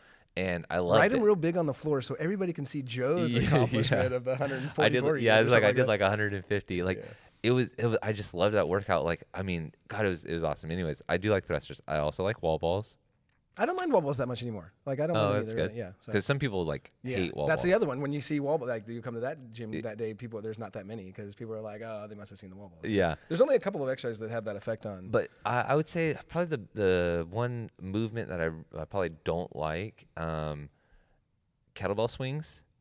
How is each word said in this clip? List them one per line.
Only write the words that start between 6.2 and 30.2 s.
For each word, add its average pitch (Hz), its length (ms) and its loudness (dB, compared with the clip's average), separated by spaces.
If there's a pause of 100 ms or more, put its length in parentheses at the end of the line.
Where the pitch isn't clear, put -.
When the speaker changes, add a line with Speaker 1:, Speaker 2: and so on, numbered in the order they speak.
Speaker 1:
and 95 100 -4
fifty. 92 380 -2
Like, 90 160 2
Speaker 2:
Yeah. - 140 -12 (300)
Speaker 1:
it 120 100 4
was, 127 260 4
it 117 80 0
was, 110 160 4
I 107 100 0
just 101 220 -6
loved 98 220 4
that 85 120 4
workout. 92 360 2
Like, 82 200 0 (100)
I 92 80 -4
mean, 85 300 -4 (160)
God, 110 180 -2
it - 20 4
was, 85 160 -2
it - 100 -4
was 82 100 -2
awesome. 78 280 -2
Anyways, 85 360 -4
I 85 100 2
do 104 120 0
like 98 140 2
thrusters. 73 440 -4
I 76 100 0
also 76 260 0
like 107 180 -2
wall 80 160 2
balls. 90 400 -2 (580)
Speaker 2:
I 320 100 2
don't 359 100 0
mind 370 160 -2
wall 185 100 6
balls 139 160 -2
that 123 100 -2
much 123 140 -4
anymore. 104 300 -8 (140)
Like, 139 140 -4
I 147 80 0
don't 113 80 0
Speaker 1:
Oh, 110 40 4 (100)
Speaker 2:
mind 104 40 4
them 104 60 2
Speaker 1:
that's 110 120 -6
Speaker 2:
either, 90 160 0
Speaker 1:
good. 107 80 -8
Speaker 2:
yeah, 101 220 -8
so. - 140 -14
Speaker 1:
'Cause 101 120 2
some 139 140 0
people, 101 260 0
like, 71 280 -6 (100)
Speaker 2:
Yeah, 123 140 -4
Speaker 1:
hate 92 200 -2
wall 73 120 0
Speaker 2:
that's 160 140 2
the 175 80 2
Speaker 1:
balls. 190 60 4
Speaker 2:
other 220 100 2
one. 135 140 -4
When 143 120 -4
you 147 80 -4
see 147 180 -2
wall 143 180 0
ball, 123 120 -4
like, 113 200 -4
you 117 140 -10
come 117 120 -8
to 113 60 -6
that 127 320 -8
gym 113 220 -10
Speaker 1:
It - 80 -4
Speaker 2:
that 107 160 -8
day, 110 160 -4
people, 110 280 -10
there's 110 180 -8
not 98 140 -10
that 98 120 -10
many 98 260 -12
'cause 101 220 -12
people 110 200 -10
are 107 60 -8
like, 107 220 -10
"Oh, 107 260 -10
they 107 60 -12
must 101 160 -16
have 98 80 -16
seen 95 120 -16
the 95 60 -18
wall 101 120 -16
balls." 85 180 -12
Speaker 1:
Yeah. 90 300 4 (120)
Speaker 2:
There's 170 120 2
only 269 160 6
a 196 40 6
couple 196 220 -4
of 131 60 -2
exercises 117 320 -4
that 110 100 -8
have 113 140 -4
that 104 120 -6
effect 110 300 -6
on 95 240 -10
Speaker 1:
But 110 200 2 (140)
I, 120 180 0
I 139 140 0
would 156 120 0
say 165 280 -2 (120)
probably 165 280 -2
the, 107 60 -6 (120)
the 87 540 4
one 117 420 -4 (100)
movement 107 480 -2
that 85 120 -4
I, 80 60 2 (340)
I 80 40 -4
probably 92 260 0 (140)
don't 85 320 -2
like, 80 500 -4 (100)
um, 78 540 -4 (1040)